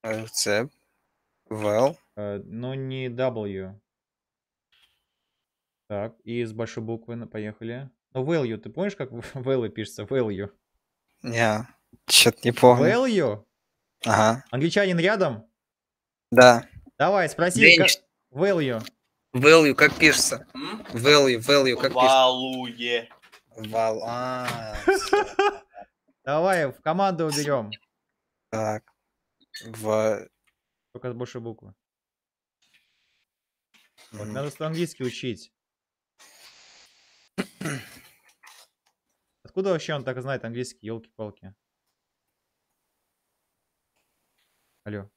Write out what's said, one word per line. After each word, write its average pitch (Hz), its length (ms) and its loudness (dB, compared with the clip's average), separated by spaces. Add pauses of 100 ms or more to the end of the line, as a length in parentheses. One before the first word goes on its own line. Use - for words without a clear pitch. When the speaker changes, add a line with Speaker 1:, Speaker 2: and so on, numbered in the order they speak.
Speaker 1:
Accept 110 680 -4 (760)
val. 110 480 0 (200)
Speaker 2:
Э, 101 280 -10
ну, 123 280 -12
не 131 360 -8
W. 107 640 -6 (2250)
Так, 107 340 -8
и 120 200 -6
с 113 100 -8
большой 113 300 -10
буквы 117 320 -10
на-, 117 120 -14
поехали. 113 640 -12 (240)
Ну, 127 120 -4
value, 135 320 -2
ты 110 120 -14
помнишь, 196 260 -6
как 131 160 -10
<laughs> - 0 -
в-, 117 240 -16
value 127 340 -2
пишется? 107 340 -12
Value. 104 460 -4 (720)
Speaker 1:
Не, 113 440 0 (400)
чё-то - 360 4
не 117 80 2
помню. 123 300 8
Speaker 2:
Value? 185 640 2 (600)
Speaker 1:
Ага. 110 460 4
Speaker 2:
Англичанин 170 480 0
рядом? 170 460 0 (880)
Speaker 1:
Да. 123 360 8 (320)
Speaker 2:
Давай, 175 300 2
спроси, 170 320 0
Speaker 1:
Денег- 170 160 10
Speaker 2:
как - 120 4 (420)
value. 143 500 -2 (520)
Speaker 1:
Value 147 400 8
как 147 240 4
пишется? - 560 2
Speaker 3:
М? 180 280 -12 (120)
Speaker 1:
Value, 131 460 4
value 131 360 2
как 123 180 -2
пишется? 127 60 -2
Speaker 3:
Валуе. 127 1080 0 (480)
Speaker 1:
Вал-, 110 480 -4
а, 123 680 -8 (120)
Speaker 2:
<laughs> 381 40 2
Speaker 1:
всё. 392 340 0 (1000)
Speaker 2:
Давай, 156 460 -2
в - 100 -20
команду 170 460 -2
уберём. 143 440 -4 (800)
Speaker 1:
Так. 107 320 -4 (760)
В 110 680 -2 (680)
Speaker 2:
Только 123 180 -12
с - 20 -12
большой 120 280 -12
буквы. 110 320 -16 (2500)
Вот 104 40 -14
Speaker 1:
Мгм. 107 120 -12
Speaker 2:
надо 139 160 -8
с-, 139 120 -14
английский 160 420 -6
учить. 120 480 -10 (1900)
<clears throat> - 2000 -18
Откуда 190 260 -4
вообще 160 220 -2
он 139 100 -6
так 127 180 -6
знает 131 220 -6
английский, 117 440 -10
ёлки-палки? 110 680 -14 (3250)
Алло. 104 320 -12